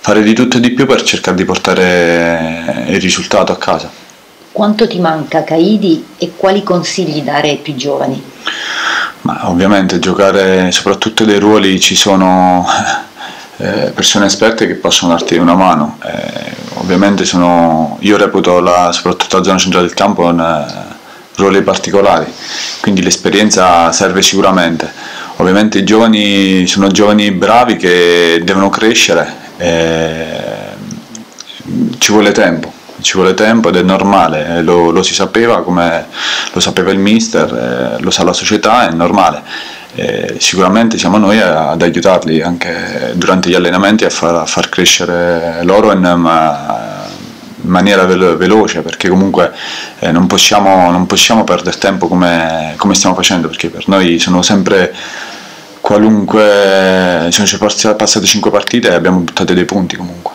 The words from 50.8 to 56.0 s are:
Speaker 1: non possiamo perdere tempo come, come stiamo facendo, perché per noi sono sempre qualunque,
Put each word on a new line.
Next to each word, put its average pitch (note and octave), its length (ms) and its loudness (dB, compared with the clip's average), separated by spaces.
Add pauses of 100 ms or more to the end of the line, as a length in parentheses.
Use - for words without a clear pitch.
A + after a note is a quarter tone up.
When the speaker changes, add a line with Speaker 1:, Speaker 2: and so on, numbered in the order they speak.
Speaker 1:
non F2+ 160 0
possiamo G#2 360 2
perdere F2+ 360 -2
tempo F#2 280 0
come, E2 720 -2
come G2+ 180 0
stiamo - 220 0
facendo, F2+ 320 -2
perché E2 220 -6
per E2+ 180 -8
noi F2+ 320 2
sono F2+ 220 0
sempre F#2+ 520 0 (920)
qualunque, G2 1400 2